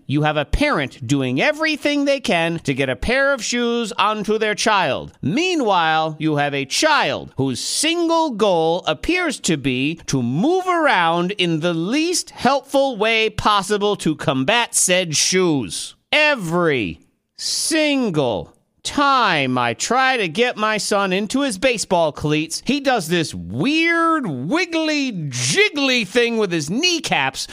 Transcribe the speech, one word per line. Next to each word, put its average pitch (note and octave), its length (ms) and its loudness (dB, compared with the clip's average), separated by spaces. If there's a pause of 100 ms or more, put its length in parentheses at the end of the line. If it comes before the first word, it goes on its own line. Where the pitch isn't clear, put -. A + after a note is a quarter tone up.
you D3 160 -2
have D3+ 160 0
a C#3+ 80 -2
parent F#3+ 600 -2
doing C3+ 360 0
everything D4 640 0
they C#4 160 0
can E3+ 380 0
to - 140 -2
get C3+ 140 -2
a B2+ 80 -2
pair C4+ 380 0
of A#3+ 100 -6
shoes A#3 500 -2
onto G#3+ 440 0
their G#3+ 180 0
child. D3 560 0 (100)
Meanwhile, F3+ 960 0
you D#3 200 0
have C#3+ 160 0
a C#3 100 -2
child D3 720 0
whose C3 240 -2
single E4 720 0
goal F3+ 580 2
appears D#4+ 540 -2
to D#3 160 0
be C3+ 380 -2 (100)
to C3 180 0
move C#4 440 0
around F#3+ 640 2
in E3+ 280 0
the F3 140 0
least C#4 560 -2
helpful C4+ 640 0
way A3 340 2
possible G#3 680 0
to D#3 180 -2
combat D#3+ 580 0
said F3+ 440 0
shoes. D#3 760 0 (180)
Every F3 880 0 (360)
single G#3+ 1160 -2 (260)
time G3+ 760 2
I A#2+ 160 2
try B3+ 440 0
to G3 120 -2
get A3+ 260 0
my G#3+ 220 -2
son G3 360 0
into G#3+ 280 0
his C4 160 -2
baseball F3+ 540 0
cleats, D3+ 540 -2
he C#4 140 0
does B3 300 0
this E3+ 260 0
weird, D#4 880 0
wiggly, D4 840 -2
jiggly A3+ 960 0
thing A#3 300 2
with G#3 140 0
his D#3 180 -2
kneecaps G#3+ 840 -2